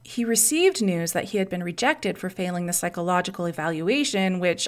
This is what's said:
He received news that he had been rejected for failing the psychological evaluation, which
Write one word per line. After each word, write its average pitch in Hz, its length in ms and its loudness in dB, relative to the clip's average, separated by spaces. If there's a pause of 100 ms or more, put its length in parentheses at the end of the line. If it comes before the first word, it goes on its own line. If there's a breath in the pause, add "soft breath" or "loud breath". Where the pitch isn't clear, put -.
He - 220 -6
received 311 560 4
news 170 320 0
that 170 120 -2
he 202 140 -2
had 190 120 0
been 180 120 -4
rejected 208 540 0
for 185 140 -6
failing 180 340 -4
the 175 80 -4
psychological 175 760 -2
evaluation, 185 920 0
which 175 300 0